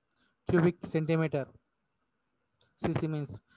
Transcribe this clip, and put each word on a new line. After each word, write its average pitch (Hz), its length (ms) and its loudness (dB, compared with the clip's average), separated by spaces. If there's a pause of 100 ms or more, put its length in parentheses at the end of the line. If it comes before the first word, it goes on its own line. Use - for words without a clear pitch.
(480)
cubic 175 360 4
centimeter. 160 640 0 (1300)
C 185 160 -2
C 160 160 -2
means, 151 320 -6 (160)